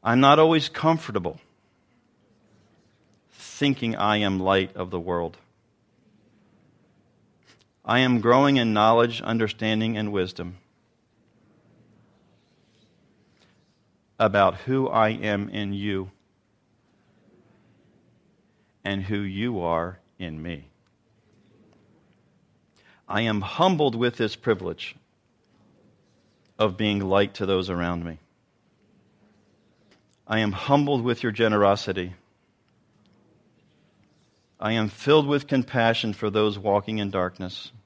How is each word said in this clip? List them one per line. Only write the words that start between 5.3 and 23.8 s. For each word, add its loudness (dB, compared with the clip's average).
I 0
am 2
growing 6
in 2
knowledge, 4
understanding, -2
and -4
wisdom -4
about 4
who -2
I 2
am -4
in -8
you -6
and -4
who -4
you -6
are -2
in -10
me. -12
I -2
am 0
humbled 0